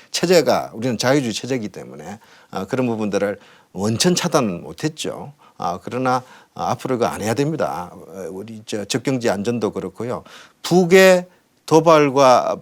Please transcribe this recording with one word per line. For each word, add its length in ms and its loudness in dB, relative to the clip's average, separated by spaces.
체제가, 600 2
우리는 260 -4
자유주의 340 0
체제이기 360 -6
때문에, 500 -16
아, 140 -8
그런 220 -2
부분들을 500 -2
원천 420 0
차단은 480 -2
못했죠. 720 -10
아, 260 -6
그러나, 380 -2
아, 180 -4
앞으로 240 -4
이거 120 0
안 140 -6
해야 120 -2
됩니다. 600 -4
어, 380 -14
우리 340 -14
저 200 -8
적경지 440 -2
안전도 420 -2
그렇고요. 520 -8
북의 640 6
도발과 960 6